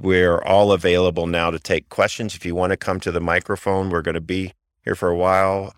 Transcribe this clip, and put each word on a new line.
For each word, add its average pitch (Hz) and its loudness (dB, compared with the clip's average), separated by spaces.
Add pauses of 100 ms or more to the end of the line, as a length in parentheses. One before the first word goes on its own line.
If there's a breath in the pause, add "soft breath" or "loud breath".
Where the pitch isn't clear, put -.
we're 90 2
all 101 4
available 87 2
now 85 0
to 82 -4
take 82 -4
questions. 107 -2
If - -14
you 87 -6
want 92 0
to 95 -2
come 95 -4
to 92 -6
the 85 -2
microphone, 95 -2
we're 85 -2
gonna 82 -4
be 92 -6 (320)
here 95 -4
for 92 -2
a 87 0
while. 95 0